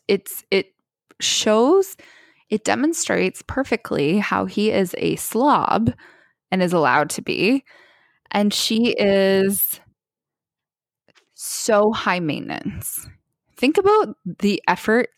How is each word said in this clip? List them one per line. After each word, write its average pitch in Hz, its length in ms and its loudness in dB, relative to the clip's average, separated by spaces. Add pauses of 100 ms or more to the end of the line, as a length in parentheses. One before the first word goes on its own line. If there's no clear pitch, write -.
it's, - 460 -4
it 190 220 -2 (460)
shows, 262 760 2 (540)
it 214 140 -4
demonstrates 214 800 -2
perfectly 185 760 -2
how 202 260 -2
he 208 260 -2
is 185 280 0
a 170 180 -2
slob 226 760 0 (600)
and 185 100 0
is 175 100 0
allowed 147 380 2
to - 120 -8
be. 254 420 0 (640)
And 208 240 0
she 226 420 0
is 196 840 2 (1500)
so 214 580 0
high 185 280 -2
maintenance. - 880 -8 (480)
Think 277 220 0
about 392 380 2 (240)
the 202 280 0
effort 220 500 0